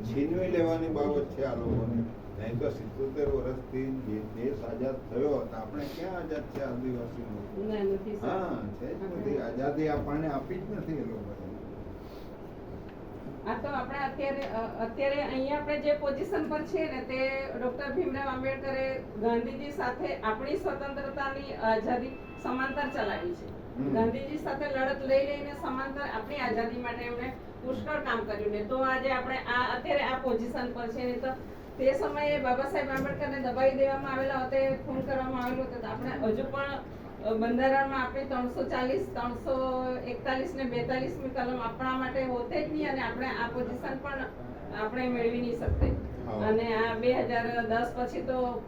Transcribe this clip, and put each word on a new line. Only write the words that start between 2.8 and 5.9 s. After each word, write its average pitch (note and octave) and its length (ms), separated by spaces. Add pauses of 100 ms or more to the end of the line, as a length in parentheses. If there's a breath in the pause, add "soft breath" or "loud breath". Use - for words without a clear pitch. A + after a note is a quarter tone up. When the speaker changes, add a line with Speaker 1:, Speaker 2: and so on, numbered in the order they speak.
Speaker 1:
વર્ષથી C3 760
જે G#2+ 140 (140)
દેશ C3 280
આઝાદ B2+ 320
થયો C3 560
તો A#2 40
આપણે A2 280
ક્યાં F3+ 320